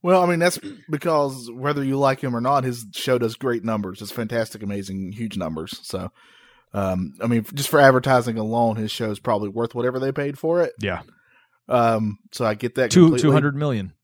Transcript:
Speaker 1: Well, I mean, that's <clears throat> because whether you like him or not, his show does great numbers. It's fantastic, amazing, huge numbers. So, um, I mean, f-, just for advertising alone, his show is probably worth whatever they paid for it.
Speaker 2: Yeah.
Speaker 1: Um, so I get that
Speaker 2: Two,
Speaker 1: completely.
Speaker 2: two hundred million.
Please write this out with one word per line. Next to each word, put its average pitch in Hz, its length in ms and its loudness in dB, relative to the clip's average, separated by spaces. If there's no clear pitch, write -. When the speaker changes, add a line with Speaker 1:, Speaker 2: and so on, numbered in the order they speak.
Speaker 1:
Well, 180 200 6
I 175 40 4
mean, 175 120 2
that's 175 200 2
<clears throat> - 160 -16
because 143 600 0
whether 139 300 -2
you 135 160 0
like 135 220 2
him 123 160 -2
or 117 40 -2
not, 131 240 2
his 120 300 -6
show 127 240 0
does 113 160 0
great 120 300 -2
numbers. 101 380 -4
It's 101 100 -12
fantastic, 113 500 -6
amazing, 98 500 -8
huge 107 240 -8
numbers. 80 460 -8
So, 90 280 -10
um, 92 480 -4
I 110 60 -4
mean, 117 140 2
f-, - 140 -12
just 139 140 -4
for 147 120 4
advertising 127 580 4
alone, 113 380 0
his 107 160 -6
show 110 180 -4
is 101 80 -8
probably 107 300 -2
worth 113 260 -6
whatever 123 240 -2
they 135 140 -4
paid 143 260 -6
for 170 240 0
it. 156 180 -2
Speaker 2:
Yeah. 90 220 -4
Speaker 1:
Um, 113 500 2
so - 120 -4
I 107 100 0
get 117 220 -6
that 127 140 2
Speaker 2:
Two, 180 160 10
Speaker 1:
completely. 160 220 4
Speaker 2:
two 135 40 6
hundred 147 240 2
million. 123 360 -4